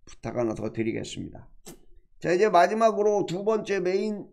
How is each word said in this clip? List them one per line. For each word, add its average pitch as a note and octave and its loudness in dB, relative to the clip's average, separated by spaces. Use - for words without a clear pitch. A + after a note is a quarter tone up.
부탁 - -10
하나 A#2 -2
더 A2 -6
드리겠습니다. A2 -6
자, - -2
이제 G3+ 4
마지막으로 G#3 4
두 F#3 -6
번째 G3+ 0
메인 G3 -2